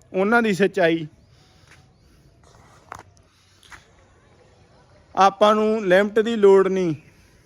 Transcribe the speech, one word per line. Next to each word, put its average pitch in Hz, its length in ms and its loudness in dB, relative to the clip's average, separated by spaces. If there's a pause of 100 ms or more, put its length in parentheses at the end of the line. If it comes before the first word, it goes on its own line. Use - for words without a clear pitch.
(140)
ਉਹਨਾਂ 208 280 0
ਦੀ 220 120 -2
ਸੱਚਾਈ। 165 540 -2 (4000)
ਆਪਾਂ 196 400 2
ਨੂੰ 214 320 -2
ਲਿਮਟ 202 320 0
ਦੀ 233 160 -4
ਲੋੜ 196 320 4
ਨਹੀਂ, 185 280 -4 (500)